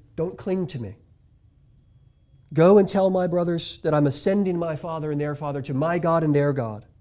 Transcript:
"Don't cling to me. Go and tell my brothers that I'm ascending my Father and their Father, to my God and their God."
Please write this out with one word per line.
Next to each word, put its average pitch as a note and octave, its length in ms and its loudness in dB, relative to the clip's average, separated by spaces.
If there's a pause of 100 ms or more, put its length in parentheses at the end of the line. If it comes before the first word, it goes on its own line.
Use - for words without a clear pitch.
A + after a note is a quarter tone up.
(160)
"Don't F3+ 220 -6
cling F#3 300 -4
to C3 120 -10
me. G#2 160 -12 (1600)
Go F3 260 6
and F#3+ 100 4
tell F#3+ 220 2
my F#3 160 0
brothers E3+ 520 -2
that D#3 160 -2
I'm D3 120 4
ascending F#3+ 520 0
my E3 180 -4
Father D#3+ 340 -8
and D3 100 -4
their D3 140 -4
Father, C#3+ 280 -6
to C3+ 120 -6
my E3 240 0
God E3 240 2
and D3+ 120 2
their C#3+ 180 2
God." A2+ 340 -6 (140)